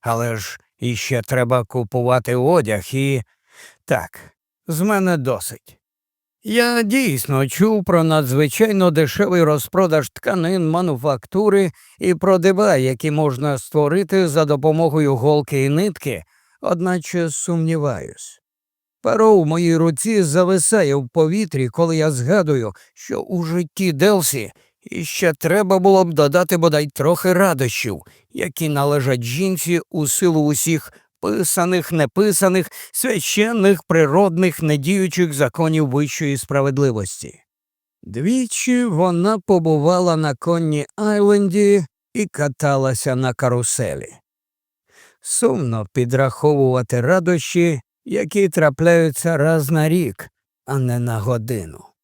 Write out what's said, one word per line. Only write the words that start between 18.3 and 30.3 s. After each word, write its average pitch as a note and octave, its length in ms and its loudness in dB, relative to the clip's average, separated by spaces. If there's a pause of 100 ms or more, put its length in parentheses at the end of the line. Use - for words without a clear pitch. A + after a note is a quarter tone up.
Перо A3 360 4
в E3 80 4
моїй E3 320 2
руці E3 460 0
зависає F3 720 2
в C3+ 180 -4
повітрі, D#3+ 560 0
коли E3 280 0
я D#3 140 0
згадую, C3+ 640 0 (200)
що - 260 -8
у F3 240 -4
житті F3 480 -2
Делсі D3 600 0 (300)
іще - 580 -4
треба F#3+ 400 2
було F#3+ 260 6
б E3+ 80 -4
додати D#3 440 2
бодай D3+ 300 2
трохи E3 460 0
радощів, C3 680 0 (280)
які D#3+ 400 -6
належать C#3+ 540 0
жінці E3 680 -2
у D#3 180 -2
силу D#3+ 380 0